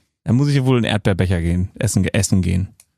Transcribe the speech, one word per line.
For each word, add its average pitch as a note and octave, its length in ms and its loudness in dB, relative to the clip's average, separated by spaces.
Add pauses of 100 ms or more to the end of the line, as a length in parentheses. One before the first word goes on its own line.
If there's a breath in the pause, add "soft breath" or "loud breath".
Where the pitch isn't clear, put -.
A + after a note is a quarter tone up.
(240)
Da - 100 0
muss C#3+ 140 2
ich C#3+ 80 2
ja C3 100 0
wohl C3 100 2
in A#2 60 2
den - 100 -2
Erdbeerbecher F#2 480 0
gehen, F2 380 -2
essen, G2 260 0
essen - 380 0
gehen. F2+ 320 -2 (240)